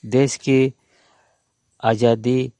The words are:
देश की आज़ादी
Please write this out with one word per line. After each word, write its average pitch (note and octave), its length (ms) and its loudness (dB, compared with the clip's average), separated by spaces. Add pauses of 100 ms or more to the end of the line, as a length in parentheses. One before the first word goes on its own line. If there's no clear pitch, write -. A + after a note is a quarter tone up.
देश B2+ 300 0
की C3+ 380 0 (1080)
आज़ादी A#2 760 0